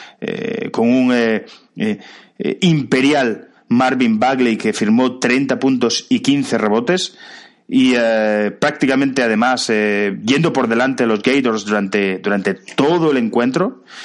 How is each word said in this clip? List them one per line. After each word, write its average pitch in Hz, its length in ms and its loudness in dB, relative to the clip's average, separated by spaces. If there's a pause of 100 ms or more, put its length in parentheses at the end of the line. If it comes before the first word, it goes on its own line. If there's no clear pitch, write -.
(200)
eh, - 520 -8
con 117 180 0
un, 127 240 2
eh, 113 320 0 (320)
eh, 107 220 -4 (400)
eh, - 220 -4
imperial 135 880 0 (200)
Marvin 123 500 2
Bagley, 127 380 2
que 110 160 -2
firmó 123 460 0
treinta 127 400 0
puntos 127 500 0
y 123 100 2
quince 135 380 0
rebotes, 117 580 -2 (540)
y, 131 260 2
eh, 107 640 0
prácticamente 135 640 0
además, 120 460 0
eh, 104 560 0
yendo 147 260 2
por 123 160 0
delante 123 380 0
los 107 160 0
Gators 123 420 0
durante, 101 540 -2
durante 98 380 -2
todo 156 560 0
el 135 60 2
encuentro, 127 640 -2 (220)